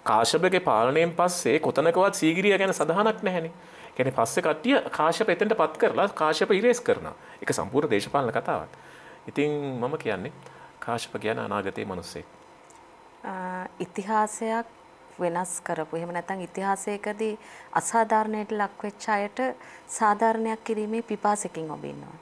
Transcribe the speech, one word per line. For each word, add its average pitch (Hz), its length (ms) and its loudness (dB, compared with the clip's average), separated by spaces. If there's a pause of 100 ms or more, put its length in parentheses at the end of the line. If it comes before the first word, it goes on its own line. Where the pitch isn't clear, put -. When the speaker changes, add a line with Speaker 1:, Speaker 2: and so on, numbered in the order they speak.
Speaker 1:
කාශ්‍යපගේ 160 600 4
පාලනයෙන් 147 520 4
පස්සේ 175 480 2
කොතනකවත් 180 540 4
සීගිරිය 185 440 4
ගැන 190 140 2
සඳහනක් 214 500 0
නැහැනේ. 175 300 -2 (380)
කියන්නේ - 240 -2
පස්සේ - 280 2
කට්ටිය 233 340 2 (140)
කාශ්‍යප 160 380 2
එතෙන්ට 202 260 2
පත් - 240 0
කරලා 190 300 2
කාශ්‍යප 160 420 2
ඉරේස් 233 300 4
කරනවා. - 340 -2 (220)
ඒක - 160 -4
සම්පූර්ණ 135 380 0
දේශපාලන 123 420 0
කතාවක්. 113 460 -4 (460)
ඉතින් 147 260 -2 (220)
මම 127 260 -4
කියන්නේ 113 340 -6 (460)
කාශ්‍යප - 420 -6
කියන 107 180 -2
අනාගතයේ 104 460 -4
මිනිස්සෙක්. 90 420 -10 (960)
Speaker 2:
අ, 185 460 -8 (100)
ඉතිහාසයක් 220 920 -2 (500)
වෙනස් 175 440 -2
කරපු, 160 360 -6
එහෙම 170 180 -6
නැත්නම් 185 260 -6
ඉතිහාසයකදී 202 960 -4 (380)
අසාධාරණයට 214 800 2
ලක් 208 300 -4
වෙච්ච - 260 -8
අයට 202 300 -2 (500)
සාධාරණයක් 220 760 2
කිරීමේ 220 380 -4
පිපාසකින් 208 680 -4
ඔබ 147 140 -10
ඉන්නවා. 143 380 -12